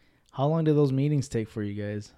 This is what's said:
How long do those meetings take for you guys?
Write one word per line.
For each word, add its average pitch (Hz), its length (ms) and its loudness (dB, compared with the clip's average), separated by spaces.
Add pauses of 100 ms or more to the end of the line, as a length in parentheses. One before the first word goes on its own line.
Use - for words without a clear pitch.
(320)
How 135 140 -2
long 160 180 0
do 156 80 4
those 147 200 4
meetings 139 360 0
take 110 220 -4
for 110 120 -8
you 101 120 -6
guys? 104 440 -8